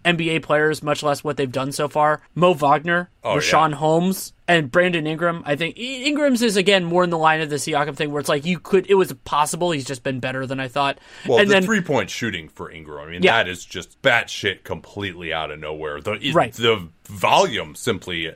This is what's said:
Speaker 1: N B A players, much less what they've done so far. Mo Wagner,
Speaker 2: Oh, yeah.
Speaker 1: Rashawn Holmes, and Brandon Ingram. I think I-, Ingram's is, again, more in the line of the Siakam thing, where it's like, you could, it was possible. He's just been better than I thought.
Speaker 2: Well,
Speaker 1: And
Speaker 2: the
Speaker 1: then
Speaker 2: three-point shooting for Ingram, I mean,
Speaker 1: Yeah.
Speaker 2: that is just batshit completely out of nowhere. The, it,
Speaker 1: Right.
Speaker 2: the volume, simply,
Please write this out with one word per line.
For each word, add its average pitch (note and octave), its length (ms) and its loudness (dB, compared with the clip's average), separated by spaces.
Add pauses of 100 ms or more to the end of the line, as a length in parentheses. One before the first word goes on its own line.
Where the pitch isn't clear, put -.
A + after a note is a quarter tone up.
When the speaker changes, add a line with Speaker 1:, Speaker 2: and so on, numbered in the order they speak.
Speaker 1:
N E3+ 140 2
B E3 140 -2
A D#3+ 80 0
players, D3+ 440 0
much D3 200 -2
less C#3+ 200 0
what D3 140 -6
they've C#3 140 -2
done C3+ 200 -4
so D3 160 -2
far. D3+ 340 2 (120)
Mo F3+ 200 4
Wagner, D#3 560 0 (140)
Speaker 2:
Oh, G#2+ 120 0
yeah. - 40 2
Speaker 1:
Rashawn D#3+ 340 2
Holmes, D#3+ 600 0 (140)
and D#3+ 220 2
Brandon E3+ 380 2
Ingram. E3 380 -2
I D3 100 -2
think D#3 220 -4
I-, G3+ 40 -12
Ingram's C4+ 640 0
is, G#3+ 140 2
again, F#3+ 260 4
more E3+ 200 2
in F3 60 0
the E3+ 80 0
line D#3 240 4
of D#3 80 -4
the D3 60 -4
Siakam D3 400 -2
thing, D3+ 160 -4
where D3 80 -4
it's C#3+ 100 -2
like, D3 160 0
you F3 140 -2
could, F#3 300 2
it F#3+ 60 4
was F#3 160 4 (120)
possible. D#3+ 480 0
He's C#3 140 -4
just C3+ 180 -8
been C3 160 -4
better C3 260 -6
than C3+ 140 -6
I C3 80 -6
thought. C#3 320 -2 (280)
Speaker 2:
Well, F3 120 6
Speaker 1:
And G3+ 100 6
Speaker 2:
the G#3 40 4
Speaker 1:
then F#3+ 100 6
Speaker 2:
three-point F3 480 0
shooting F2+ 380 -6
for E2 200 -14
Ingram, D2+ 380 -16
I E2 40 -14
mean, F2+ 120 -4
Speaker 1:
Yeah. A2 200 4
Speaker 2:
that F2+ 60 -6
is F2+ 160 -10
just - 380 -14
batshit G#2+ 600 0
completely F2 720 -8
out D#2+ 160 -4
of D2+ 100 -12
nowhere. D2+ 420 -8
The, G#2 120 -6
it, B2+ 220 -2
Speaker 1:
Right. E3 180 2
Speaker 2:
the A2+ 340 0 (180)
volume, G#2+ 680 0
simply, F2 640 -4